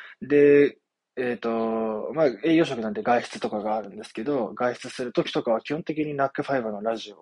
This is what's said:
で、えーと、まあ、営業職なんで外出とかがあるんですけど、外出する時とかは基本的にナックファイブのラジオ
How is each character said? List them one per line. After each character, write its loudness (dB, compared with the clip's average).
で、 6
え -2
ー -14
と、 -2
ま 2
あ、 6
営 4
業 6
職 -6
な -2
ん -6
で -6
外 2
出 -12
と -2
か -4
が -2
あ -4
る -12
ん -16
で -14
す -18
け -6
ど、 -2
外 -2
出 -14
す -8
る -10
時 -2
と -2
か 0
は 2
基 -14
本 -4
的 -6
に -4
ナ 0
ッ 2
ク -6
フ -4
ァ 0
イ -6
ブ -4
の -8
ラ -2
ジ -14
オ -20